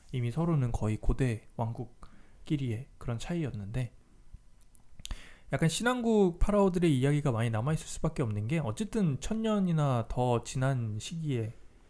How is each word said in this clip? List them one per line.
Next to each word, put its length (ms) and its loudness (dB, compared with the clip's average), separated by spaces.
이미 180 -2
서로는 420 0
거의 240 -2
고대 600 -2
왕국끼리의 1300 -8
그런 200 -6
차이였는데 760 -6
약간 160 2
신왕국 720 4
파라오들의 580 4
이야기가 340 2
많이 180 2
남아있을 360 -2
수밖에 360 -4
없는 260 -2
게 100 0
어쨌든 600 -2
천 220 -4
년이나 680 2
더 360 0
지난 540 -2
시기의 560 -4